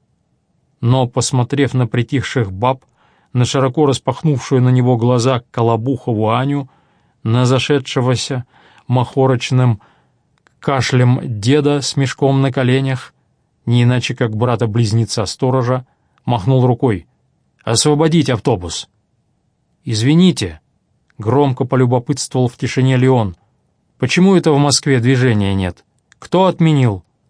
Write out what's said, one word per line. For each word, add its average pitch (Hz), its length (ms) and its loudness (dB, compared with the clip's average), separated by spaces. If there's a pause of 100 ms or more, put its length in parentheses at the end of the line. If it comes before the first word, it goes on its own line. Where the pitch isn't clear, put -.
(800)
Но, 123 260 2
посмотрев 127 680 -2
на 127 120 0
притихших 120 640 -4
баб, 127 320 -4 (480)
на 123 120 2
широко 135 420 0
распахнувшую 131 720 -2
на 127 100 2
него 127 260 2
глаза 120 560 0
Колобухову 113 800 -2
Аню, 135 380 -2 (540)
на 120 220 0
зашедшегося 127 1000 -2 (440)
махорочным 127 920 0 (800)
кашлем 127 640 0
деда 139 580 0
с - 160 -8
мешком 135 460 0
на 135 100 0
коленях, 131 600 -2 (520)
не 120 180 2
иначе 120 320 0
как 110 200 -2
брата-близнеца-сторожа, 120 1500 -2 (380)
махнул 123 420 0
рукой. 123 400 0 (560)
"Освободить 147 680 2
автобус!" 98 580 -4 (960)
"Извините", 123 760 0 (580)
громко 131 480 0
полюбопытствовал 127 800 -2
в - 80 -16
тишине 131 400 0
Леон, 123 400 2 (600)
"почему 180 360 2
это 170 180 2
в 139 60 2
Москве 139 400 0
движения 117 560 2
нет? 92 300 -6 (340)
Кто 185 280 0
отменил? 139 580 0 (260)